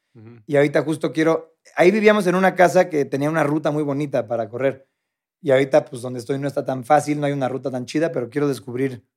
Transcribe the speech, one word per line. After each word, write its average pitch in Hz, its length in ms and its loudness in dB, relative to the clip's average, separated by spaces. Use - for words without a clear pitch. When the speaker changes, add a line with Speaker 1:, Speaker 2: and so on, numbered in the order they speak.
Speaker 1:
Ujú. 113 320 -20
Speaker 2:
Y 143 120 0
ahorita 147 260 4
justo 151 280 -4
quiero, 160 440 0
ahí 160 140 6
vivíamos 208 380 4
en 175 80 2
una 185 180 2
casa 180 360 4
que 147 160 0
tenía 143 240 -2
una 160 140 0
ruta 147 280 0
muy 147 100 -2
bonita 139 460 -4
para 117 220 -4
correr. 131 380 -4
Y - 80 -6
ahorita, 139 360 4
pues, 120 180 -14
donde 127 160 -8
estoy 135 180 -6
no 143 100 -6
está 139 180 -4
tan 131 180 -6
fácil, 147 360 2
no 147 60 -4
hay 143 80 0
una 135 160 -2
ruta 131 220 -6
tan 127 160 -6
chida, 160 240 -2
pero 120 180 -6
quiero 147 180 -2
descubrir 127 560 -6